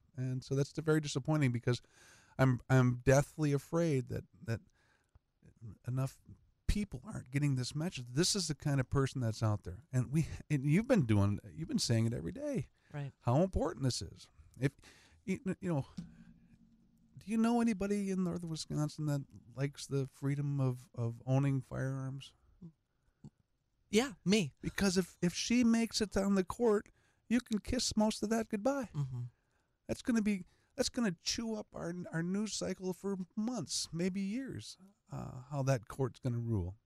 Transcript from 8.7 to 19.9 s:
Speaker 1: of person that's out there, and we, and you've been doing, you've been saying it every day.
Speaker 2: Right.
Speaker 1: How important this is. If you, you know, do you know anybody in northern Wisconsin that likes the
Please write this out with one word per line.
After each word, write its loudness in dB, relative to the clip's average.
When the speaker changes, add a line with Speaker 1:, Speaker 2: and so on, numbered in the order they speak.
Speaker 1:
of -2
person 0
that's 0
out 0
there, -10
and 0
we, 2
and 0
you've 4
been 6
doing, 4
you've -8
been 0
saying 2
it -2
every -6
day. -4
Speaker 2:
Right. -8
Speaker 1:
How 2
important -2
this -2
is. -14
If 0
you, -2
you -4
know, -2
do -8
you 0
know 4
anybody 0
in 0
northern -4
Wisconsin -4
that 0
likes -4
the -2